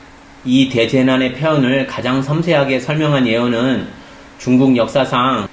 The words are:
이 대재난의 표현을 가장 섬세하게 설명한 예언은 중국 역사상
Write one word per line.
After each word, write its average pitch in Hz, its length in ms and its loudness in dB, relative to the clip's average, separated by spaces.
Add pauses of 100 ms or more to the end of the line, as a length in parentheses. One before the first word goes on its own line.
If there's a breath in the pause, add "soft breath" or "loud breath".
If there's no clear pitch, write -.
(460)
이 131 240 2
대재난의 127 640 0
표현을 135 540 0
가장 127 340 -4
섬세하게 143 580 0
설명한 147 480 0
예언은 117 600 -2 (500 loud breath)
중국 127 400 2
역사상 123 760 0